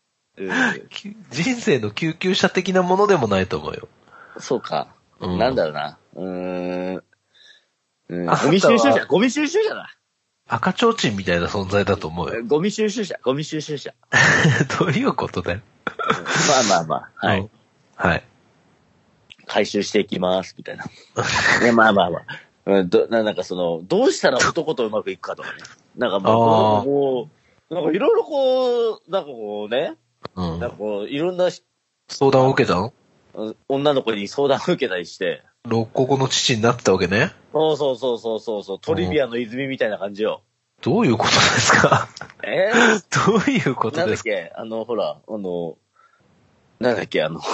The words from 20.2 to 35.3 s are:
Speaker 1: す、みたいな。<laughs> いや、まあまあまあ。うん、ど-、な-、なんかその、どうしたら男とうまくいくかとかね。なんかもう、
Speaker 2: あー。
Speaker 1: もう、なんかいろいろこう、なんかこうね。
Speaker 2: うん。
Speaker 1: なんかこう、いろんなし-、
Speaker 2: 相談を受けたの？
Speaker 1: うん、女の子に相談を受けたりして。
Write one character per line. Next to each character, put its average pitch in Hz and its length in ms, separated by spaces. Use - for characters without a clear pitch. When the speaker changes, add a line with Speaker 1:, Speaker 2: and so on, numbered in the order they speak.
Speaker 1:
す、 - 140
み - 80
た - 80
い - 40
な。 - 60
<laughs> - 800
い - 20
や、 117 80
ま 113 140
あ 107 60
ま 95 140
あ - 20
ま 82 100
あ。 - 20
う 98 140
ん、 87 60
ど-、 110 200
な-、 113 140
な 107 80
ん 90 40
か 90 100
そ 92 100
の、 85 280
ど 185 220
う 381 60
し - 80
た 175 100
ら 127 80
男 156 380
と 120 100
う 110 40
ま 104 120
く 95 80
い 92 80
く - 40
か - 160
と 71 60
か - 100
ね。 - 20
な 120 140
ん - 20
か 117 80
も 98 100
う、 110 500
Speaker 2:
あ 104 40
ー。 - 20
Speaker 1:
も 139 440
う、 - 40
な 175 80
ん - 40
か 151 60
い 170 60
ろ 277 140
い 453 40
ろ 440 80
こ 254 720
う、 - 140
な 190 120
ん - 20
か 147 60
こ 104 420
う - 20
ね。 165 220
Speaker 2:
う 87 220
ん。 - 20
Speaker 1:
な - 80
ん - 40
か 82 60
こ 104 220
う、 104 100
い 143 80
ろ 170 140
ん 180 60
な 180 120
し-、 - 140
Speaker 2:
相 135 220
談 131 160
を 131 40
受 147 120
け 139 60
た 87 60
の？ 98 180
Speaker 1:
う 107 160
ん、 - 40
女 139 240
の 131 100
子 110 100
に 101 140
相 139 200
談 135 100
を - 60
受 175 140
け 120 120
た 92 80
り 87 80
し - 120
て。 85 260